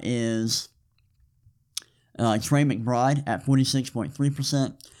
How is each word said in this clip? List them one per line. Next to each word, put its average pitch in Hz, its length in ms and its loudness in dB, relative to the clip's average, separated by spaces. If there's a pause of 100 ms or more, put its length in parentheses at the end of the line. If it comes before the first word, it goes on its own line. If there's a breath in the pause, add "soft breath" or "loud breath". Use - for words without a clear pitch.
is, 113 640 -2 (1500 soft breath)
uh, 113 200 2
Trey 143 260 2
McBride 123 600 0
at 117 200 -4
forty-six 135 440 2
point - 240 -6
three 143 160 0
percent. 139 460 -2 (240 loud breath)